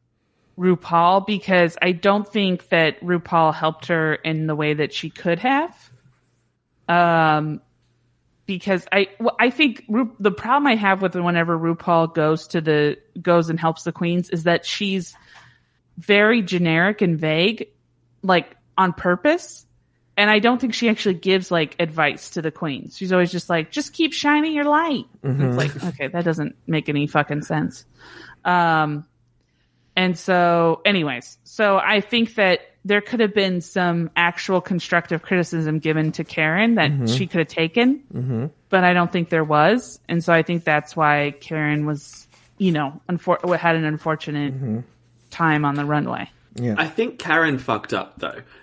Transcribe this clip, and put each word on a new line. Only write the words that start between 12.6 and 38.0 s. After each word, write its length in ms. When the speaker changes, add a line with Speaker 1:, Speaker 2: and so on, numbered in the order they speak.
Speaker 1:
goes 280
and 100
helps 240
the 100
queens 360
is 140
that 220
she's 500
very 440
generic 600
and 160
vague, 500
like, 340
on 160
purpose. 720
And 120
I 100
don't 200
think 140
she 160
actually 260
gives, 340
like, 300
advice 520
to 100
the 100
queens. 460
She's 160
always 180
just 180
like, 220
"Just 220
keep 200
shining 400
your 120
light." 400
Speaker 2:
Mm-hmm. 200
Speaker 1:
It's 140
like, 260
okay, 160
that 160
doesn't 300
make 220
any 180
fucking 360
sense. 420
Um, 640
and 160
so, 640
anyways, 600
so 340
I 240
think 340
that 260
there 180
could 180
have 160
been 260
some 540
actual 460
constructive 600
criticism 560
given 360
to 100
Karen 520
that 160
Speaker 2:
Mm-hmm. 140
Speaker 1:
she 220
could 120
have 80
taken, 560